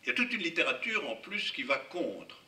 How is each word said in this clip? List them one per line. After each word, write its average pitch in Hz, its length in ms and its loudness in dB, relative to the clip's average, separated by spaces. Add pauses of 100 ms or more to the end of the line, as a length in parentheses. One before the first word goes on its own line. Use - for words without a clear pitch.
Il - 60 0
y - 20 2
a - 40 4
toute 247 200 2
une 202 80 -2
littérature 165 680 2
en 113 80 -2
plus 202 340 -4
qui 143 120 -4
va 135 140 4
contre. - 720 -4